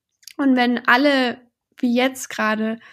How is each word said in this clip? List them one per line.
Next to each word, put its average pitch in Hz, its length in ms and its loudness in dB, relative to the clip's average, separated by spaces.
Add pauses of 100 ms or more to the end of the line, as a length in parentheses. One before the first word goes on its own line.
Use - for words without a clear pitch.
(380)
Und 269 180 2
wenn 247 320 0
alle, 254 540 2 (360)
wie 247 160 -2
jetzt 254 360 -2
gerade, 220 500 -4 (140)